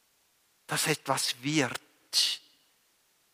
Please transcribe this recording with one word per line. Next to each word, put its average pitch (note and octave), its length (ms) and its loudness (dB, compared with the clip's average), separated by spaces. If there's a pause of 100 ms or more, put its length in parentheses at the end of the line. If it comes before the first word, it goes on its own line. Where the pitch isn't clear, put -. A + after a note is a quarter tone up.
(680)
dass D3+ 200 0
etwas C3 540 -2
wird, C#3 400 0 (1500)